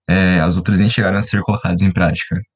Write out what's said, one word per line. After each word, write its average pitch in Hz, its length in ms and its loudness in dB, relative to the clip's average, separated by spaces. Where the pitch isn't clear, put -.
É, 92 340 2
as 85 160 0
outras 92 220 0
nem 104 100 2
chegaram 98 280 0
a 104 40 0
ser 104 200 -2
colocadas 90 400 -2
em 98 100 2
prática. 85 480 -2